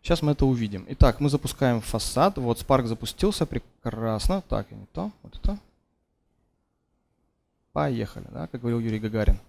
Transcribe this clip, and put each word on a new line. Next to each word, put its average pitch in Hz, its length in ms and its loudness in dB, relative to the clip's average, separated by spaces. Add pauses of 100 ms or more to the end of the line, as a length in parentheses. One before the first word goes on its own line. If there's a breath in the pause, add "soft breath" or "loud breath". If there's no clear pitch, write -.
Сейчас 170 200 0
мы 147 100 2
это 143 140 2
увидим. 113 420 -2
Итак, 135 320 6
мы 143 100 2
запускаем 131 520 0
фасад. 143 560 0
Вот 120 240 -2
Spark 131 240 2
запустился. 120 600 -2
Прекрасно. 113 1000 -2
Так, 107 240 -4
и 107 40 -16
не 101 180 -16
то. 190 180 -6 (100)
Вот - 220 -20
это. 202 140 0 (2250)
Поехали, 110 580 -4
да, - 160 -10
как 120 140 -12
говорил 120 180 0
Юрий 110 200 -2
Гагарин. 107 380 2 (120)